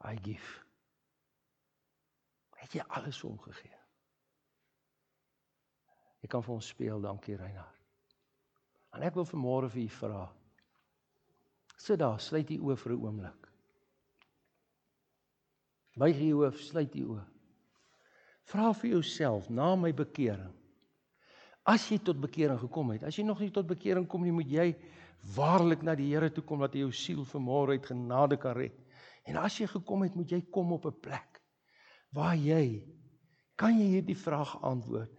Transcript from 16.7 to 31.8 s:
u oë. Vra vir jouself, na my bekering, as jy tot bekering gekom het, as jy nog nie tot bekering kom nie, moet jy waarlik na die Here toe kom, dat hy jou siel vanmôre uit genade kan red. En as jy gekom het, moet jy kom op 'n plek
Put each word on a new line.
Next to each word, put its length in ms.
u 80
oë. 100
Vra 300
vir 180
jouself, 580
na 260
my 180
bekering, 600
as 240
jy 80
tot 240
bekering 380
gekom 320
het, 120
as 140
jy 60
nog 160
nie 120
tot 160
bekering 400
kom 160
nie, 80
moet 180
jy 260
waarlik 480
na 120
die 180
Here 160
toe 140
kom, 160
dat 140
hy 60
jou 120
siel 340
vanmôre 460
uit 140
genade 520
kan 160
red. 240
En 120
as 200
jy 100
gekom 360
het, 120
moet 160
jy 100
kom 220
op 120
'n 160
plek 400